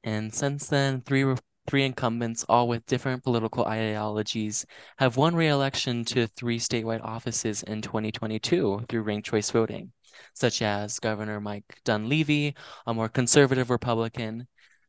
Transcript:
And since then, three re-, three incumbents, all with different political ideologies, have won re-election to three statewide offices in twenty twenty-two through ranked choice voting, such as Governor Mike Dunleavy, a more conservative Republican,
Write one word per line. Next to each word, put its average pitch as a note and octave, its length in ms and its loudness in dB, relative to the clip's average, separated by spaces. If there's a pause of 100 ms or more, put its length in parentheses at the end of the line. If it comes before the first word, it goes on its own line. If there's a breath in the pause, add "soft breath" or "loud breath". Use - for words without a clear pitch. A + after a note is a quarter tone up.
And G#2+ 300 -4
since C#3+ 340 -2
then, C#3 340 2
three C3+ 220 2
re-, C3 140 2 (280)
three C#3 200 2
incumbents, A#2 640 -2
all A#2+ 180 4
with A#2 200 -2
different B2+ 360 -2
political A#2 400 0
ideologies, G#2+ 1000 -2 (320 soft breath)
have B2 180 2
won D#3 180 4
re-election C#3 720 2
to A#2 240 0
three A#2 320 -4
statewide A2+ 420 -2
offices A2 640 -4
in G#2+ 180 -6
twenty A2 300 -4
twenty-two A2 760 0
through A2+ 120 0
ranked G#2+ 260 -4
choice G#2+ 220 0
voting, A2 440 0 (400 soft breath)
such - 280 0
as G#2 380 -2
Governor G#2+ 400 -2
Mike G#2 460 -10
Dunleavy, C#3+ 680 2 (320 loud breath)
a A#2 80 -2
more A2+ 140 0
conservative B2+ 640 6
Republican, A#2 760 -2 (420)